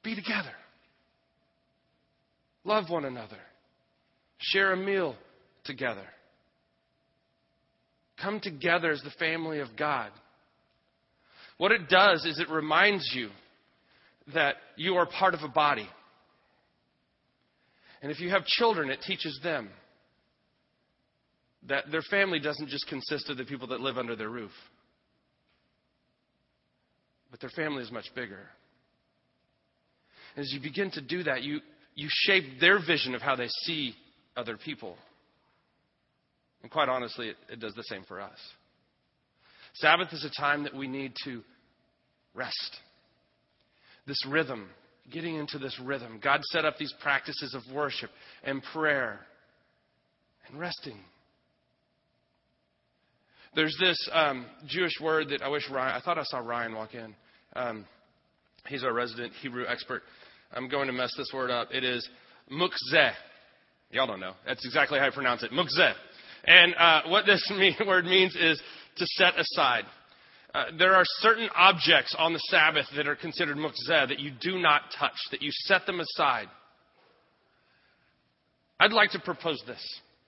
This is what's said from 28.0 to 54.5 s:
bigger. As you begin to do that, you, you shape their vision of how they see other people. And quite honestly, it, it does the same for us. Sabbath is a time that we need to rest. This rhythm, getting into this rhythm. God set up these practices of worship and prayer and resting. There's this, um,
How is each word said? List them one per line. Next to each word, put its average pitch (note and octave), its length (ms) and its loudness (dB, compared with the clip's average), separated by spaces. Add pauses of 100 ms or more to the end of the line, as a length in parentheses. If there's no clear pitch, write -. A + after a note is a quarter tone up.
bigger. G2 320 -12 (1900)
As C#3 160 -8
you C#3 80 -8
begin D#3 320 -4
to D#3 80 -10
do F3 240 -6
that, C3 180 -2
you, D3 180 -6 (340)
you D3 160 -10
shape C#3+ 500 2
their F3+ 240 6
vision C#3 300 0
of A#2+ 80 -8
how C3+ 140 2
they A#2+ 120 -4 (160)
see D3 300 -4 (420)
other A#2 200 -8
people. A2+ 400 -12 (1700)
And A2+ 80 -20
quite D3 180 0
honestly, B2 400 -4
it, - 80 -12 (140)
it A#2 100 -14
does G#2+ 140 -10
the A#2 100 -14
same F#2+ 200 -12
for F#2+ 160 -14
us. - 180 -16 (1400)
Sabbath E3 380 4
is D3+ 120 -10
a C#3+ 160 -10
time D3 240 0
that - 100 -10
we C3+ 140 -8
need C3+ 240 -8 (120)
to B2 180 -10 (920)
rest. - 420 -10 (1300)
This C#3 200 -6
rhythm, C3+ 420 -2 (420)
getting D#3+ 260 -6
into D3 220 -8
this C3 240 -10
rhythm. B2 400 -8
God C#3+ 180 2 (100)
set D#3+ 140 0
up D3 140 0
these D3 240 -8
practices C#3 520 -4
of B2 80 -10 (120)
worship C#3 360 -6 (320)
and C3+ 200 -4 (100)
prayer C#3 480 0 (1300)
and C#3 100 -18
resting. D3+ 400 -10 (2500)
There's D#3 240 2
this, F3 340 2
um, C#3 340 2 (200)